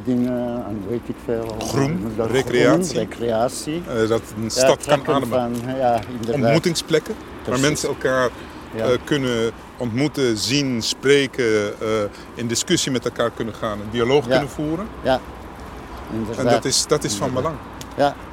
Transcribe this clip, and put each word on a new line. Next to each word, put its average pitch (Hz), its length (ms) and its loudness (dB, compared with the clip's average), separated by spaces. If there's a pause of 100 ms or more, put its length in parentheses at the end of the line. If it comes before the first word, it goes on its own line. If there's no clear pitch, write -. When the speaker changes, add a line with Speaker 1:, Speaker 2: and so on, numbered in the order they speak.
Speaker 1:
dingen, 123 600 0
aan 104 220 -6
weet 117 180 -2
ik - 80 -6 (100)
veel. 113 340 -2
Speaker 2:
Groen, 110 240 0 (360)
Speaker 1:
Aan 113 80 2
de 113 60 0
Speaker 2:
recreatie. 123 520 4 (100)
Speaker 1:
groen, 110 140 0
recreatie. 120 800 -2
Speaker 2:
Eh, 113 200 2
dat 113 120 2 (160)
een 110 60 -4
Speaker 1:
Ja, 110 60 -2
Speaker 2:
stad 127 180 4 (200)
kan 143 160 4
Speaker 1:
trekken 151 120 2
Speaker 2:
ademen. 120 480 0
Speaker 1:
van, 131 140 -4
ja, 120 240 4 (100)
inderdaad. 117 320 -4
Speaker 2:
Ontmoetingsplekken, 160 720 2
waar - 300 -14
Speaker 1:
Precies. 123 220 0
Speaker 2:
mensen 151 220 2
elkaar, 131 400 2 (460)
Speaker 1:
Ja. 110 100 -2
Speaker 2:
eh, 123 200 4
kunnen 123 460 2 (260)
ontmoeten, 123 600 0
zien, 123 440 0
spreken, 120 960 2
eh, 113 80 -2 (460)
in 117 120 -6
discussie 135 460 0
met 123 120 -2
elkaar 117 260 0
kunnen 113 240 -8
gaan, 104 260 -6
een 107 100 -10
dialoog 120 340 4
Speaker 1:
Ja. 117 60 -2
Speaker 2:
kunnen 131 180 4
voeren. 160 380 -4 (160)
Speaker 1:
Ja, 127 180 2 (920)
inderdaad. 113 340 -4
Speaker 2:
En 120 60 4
dat 113 120 2
is, - 220 2
dat 151 180 2
is 151 100 0
van - 140 -2
Speaker 1:
Inderdaad. 131 240 -2
Speaker 2:
belang. - 140 -10 (300)
Speaker 1:
Ja. 139 180 4 (180)